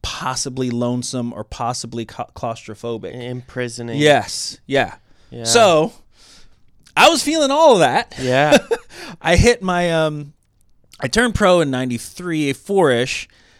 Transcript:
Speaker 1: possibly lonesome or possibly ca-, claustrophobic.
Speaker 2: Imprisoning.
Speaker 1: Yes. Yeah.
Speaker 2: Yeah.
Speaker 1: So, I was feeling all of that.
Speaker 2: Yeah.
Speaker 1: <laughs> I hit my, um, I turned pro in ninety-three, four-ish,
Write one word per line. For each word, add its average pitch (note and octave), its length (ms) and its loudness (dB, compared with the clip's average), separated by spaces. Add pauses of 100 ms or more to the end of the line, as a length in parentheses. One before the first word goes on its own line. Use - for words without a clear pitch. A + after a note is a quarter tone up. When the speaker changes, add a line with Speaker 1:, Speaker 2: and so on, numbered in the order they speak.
Speaker 1:
possibly C3 680 -6
lonesome A#2+ 640 -4
or G#2 120 -12
possibly A#2 600 -8
ca-, - 300 -12
claustrophobic. A2+ 800 -10
Speaker 2:
Imprisoning. B2 840 -8
Speaker 1:
Yes. D3 680 2
Yeah. C3+ 300 -2 (340)
Speaker 2:
Yeah. A#2+ 140 -14
Speaker 1:
So, E3+ 480 4 (1040)
I B3+ 140 6
was D#4+ 120 -2
feeling D4 280 0
all D4 240 6
of F#3+ 60 4
that. D3 400 2
Speaker 2:
Yeah. C3 380 4 (320)
Speaker 1:
<laughs> - 300 -18
I E3+ 160 2
hit A#3 260 4
my, F3 300 -2
um, D3+ 400 -2 (680)
I C3+ 80 -6
turned A3+ 260 0
pro F3+ 260 4
in D3 100 0
ninety-three, C3+ 800 -4
four-ish, C3+ 760 0 (320)